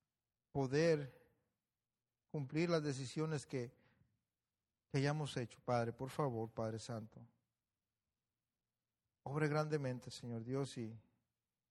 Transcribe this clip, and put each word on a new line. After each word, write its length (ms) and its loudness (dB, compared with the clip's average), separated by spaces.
poder 680 4
cumplir 380 0
las 140 6
decisiones 640 -2
que, 240 -2
que 80 0
hayamos 400 0
hecho, 260 -6
Padre. 300 2
Por 160 -8
favor, 400 -2
Padre 300 -4
Santo. 420 -10
Obre 240 0
grandemente, 640 0
Señor 320 -6
Dios, 340 -2
y 160 -6